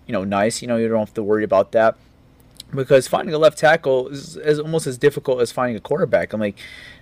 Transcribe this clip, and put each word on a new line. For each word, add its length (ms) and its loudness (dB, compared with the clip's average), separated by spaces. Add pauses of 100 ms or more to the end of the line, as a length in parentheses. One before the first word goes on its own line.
know, 140 -4
nice. 380 0
You 60 -12
know, 100 0
you 100 0
don't 120 0
have 160 -6
to 80 -4
worry 200 -4
about 300 2
that. 240 2 (760)
Because 340 4
finding 280 -4
a 20 0
left 220 4
tackle 480 2
is, 280 -14
is 240 0
almost 280 -4
as 100 -6
difficult 440 0
as 100 -2
finding 240 -2
a 40 -6
quarterback. 540 -2
I'm 60 -2
like, 180 -2 (440)